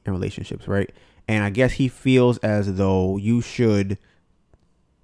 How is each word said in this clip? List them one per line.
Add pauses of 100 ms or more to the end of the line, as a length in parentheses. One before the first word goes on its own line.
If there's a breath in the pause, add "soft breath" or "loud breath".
and
relationships,
right? (340 soft breath)
And
I
guess
he
feels
as
though
you
should, (1080)